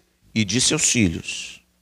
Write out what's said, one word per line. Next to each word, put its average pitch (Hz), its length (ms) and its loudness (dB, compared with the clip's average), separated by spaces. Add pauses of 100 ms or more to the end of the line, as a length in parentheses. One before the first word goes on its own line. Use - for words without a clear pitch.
(340)
e 110 100 2
de 107 160 -2
seus 151 240 2
filhos." - 800 -2 (200)